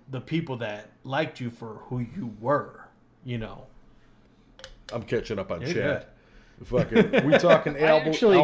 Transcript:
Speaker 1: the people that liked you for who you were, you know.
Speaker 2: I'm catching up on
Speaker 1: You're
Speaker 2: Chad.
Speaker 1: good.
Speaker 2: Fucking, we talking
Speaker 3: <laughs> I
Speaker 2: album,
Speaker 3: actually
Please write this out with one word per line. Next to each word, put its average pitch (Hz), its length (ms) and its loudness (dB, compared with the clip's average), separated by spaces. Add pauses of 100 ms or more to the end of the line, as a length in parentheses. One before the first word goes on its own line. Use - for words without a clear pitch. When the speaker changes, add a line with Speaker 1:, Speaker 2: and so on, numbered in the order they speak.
(120)
Speaker 1:
the 131 80 -8
people 160 380 -6
that 107 320 -10 (160)
liked 139 340 -6
you 120 100 -8
for 113 260 -16 (100)
who 127 140 -6
you 123 420 -8
were, 135 400 -4 (420)
you 123 140 -8
know. 110 280 -12 (1300)
Speaker 2:
I'm 113 120 -6
catching 110 360 -4
up 95 140 -6
on 87 80 -8
Speaker 1:
You're 139 120 -6
Speaker 2:
Chad. - 320 -2 (540)
Speaker 1:
good. - 80 -18
Speaker 2:
Fucking, - 580 2
we 151 120 4
talking 160 380 4
Speaker 3:
<laughs> - 20 -10
I 156 100 2
Speaker 2:
album, 156 220 4
Speaker 3:
actually 202 340 4